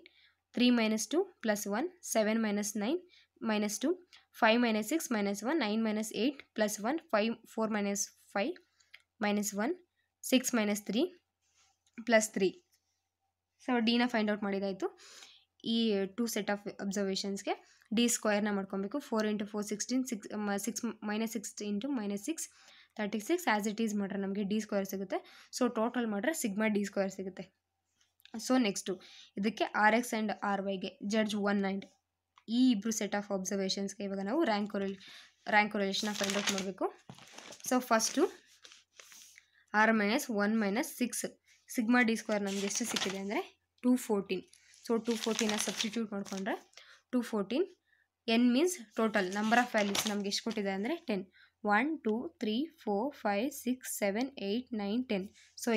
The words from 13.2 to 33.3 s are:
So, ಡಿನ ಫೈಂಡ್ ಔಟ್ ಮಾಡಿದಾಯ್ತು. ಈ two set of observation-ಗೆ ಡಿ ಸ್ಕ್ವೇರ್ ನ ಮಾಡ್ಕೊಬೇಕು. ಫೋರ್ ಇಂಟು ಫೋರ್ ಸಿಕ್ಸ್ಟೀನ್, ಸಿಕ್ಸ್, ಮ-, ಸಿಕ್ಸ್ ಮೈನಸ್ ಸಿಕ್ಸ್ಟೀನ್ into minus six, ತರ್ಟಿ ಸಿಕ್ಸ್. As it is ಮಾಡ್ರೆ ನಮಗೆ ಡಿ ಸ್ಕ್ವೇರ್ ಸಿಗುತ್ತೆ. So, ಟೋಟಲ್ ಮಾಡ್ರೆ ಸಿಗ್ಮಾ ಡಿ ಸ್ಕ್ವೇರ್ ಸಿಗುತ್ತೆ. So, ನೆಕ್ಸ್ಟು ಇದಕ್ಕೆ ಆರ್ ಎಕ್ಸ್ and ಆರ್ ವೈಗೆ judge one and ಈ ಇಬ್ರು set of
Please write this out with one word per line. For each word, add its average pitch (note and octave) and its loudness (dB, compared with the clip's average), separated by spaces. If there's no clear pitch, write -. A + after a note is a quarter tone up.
So, - -4
ಡಿನ A#3 4
ಫೈಂಡ್ G#3+ 0
ಔಟ್ G#3 -2
ಮಾಡಿದಾಯ್ತು. G3 -2
ಈ A3+ 0
two A#3 -2
set G#3+ -4
of G3+ -2
observation-ಗೆ G3 -2
ಡಿ A#3+ 4
ಸ್ಕ್ವೇರ್ G#3 2
ನ G#3+ 0
ಮಾಡ್ಕೊಬೇಕು. G3 -4
ಫೋರ್ A3 0
ಇಂಟು G#3+ -2
ಫೋರ್ G#3 -4
ಸಿಕ್ಸ್ಟೀನ್, B3 -2
ಸಿಕ್ಸ್, G#3+ -8
ಮ-, G3+ -2
ಸಿಕ್ಸ್ - -6
ಮೈನಸ್ G#3+ -2
ಸಿಕ್ಸ್ಟೀನ್ G#3 -8
into G#3 -2
minus G3+ -2
six, D#4+ -4
ತರ್ಟಿ G#3+ -2
ಸಿಕ್ಸ್. F4 0
As G#3 2
it G#3+ -4
is A3 0
ಮಾಡ್ರೆ G3 -2
ನಮಗೆ G3 -2
ಡಿ G3+ 0
ಸ್ಕ್ವೇರ್ G3 -2
ಸಿಗುತ್ತೆ. G3 -6
So, B3+ 2
ಟೋಟಲ್ A#3+ -2
ಮಾಡ್ರೆ G#3+ 0
ಸಿಗ್ಮಾ G#3+ 0
ಡಿ G#3+ 2
ಸ್ಕ್ವೇರ್ G3 -2
ಸಿಗುತ್ತೆ. F#3+ -10
So, A#3 0
ನೆಕ್ಸ್ಟು G3+ 0
ಇದಕ್ಕೆ A3 0
ಆರ್ G#3+ 6
ಎಕ್ಸ್ B3 0
and A3 0
ಆರ್ G3+ 0
ವೈಗೆ F#3+ -4
judge G#3+ 2
one G3+ 2
and G3 -2
ಈ A#3 2
ಇಬ್ರು A3 0
set G3+ -2
of G#3 -2